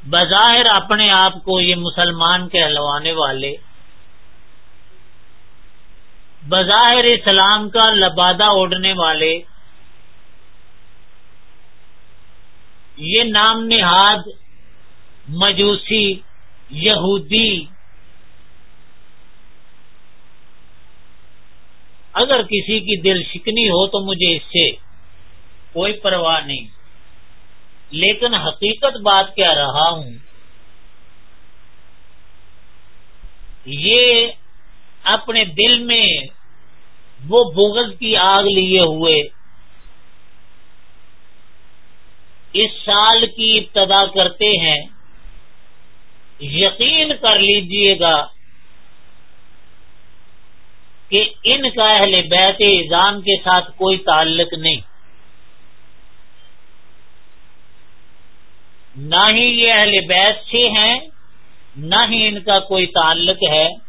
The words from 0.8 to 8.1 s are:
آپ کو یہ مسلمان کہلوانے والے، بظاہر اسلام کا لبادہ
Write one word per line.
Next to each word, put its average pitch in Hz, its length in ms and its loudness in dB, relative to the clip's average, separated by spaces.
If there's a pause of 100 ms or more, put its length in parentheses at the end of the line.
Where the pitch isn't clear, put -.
آپ 190 220 6
کو 185 260 0
یہ 180 160 4
مسلمان 175 720 2
کہلوانے 147 640 0
والے، 139 440 0 (3000)
بظاہر 208 560 6
اسلام 208 680 4
کا 226 240 6
لبادہ 180 500 4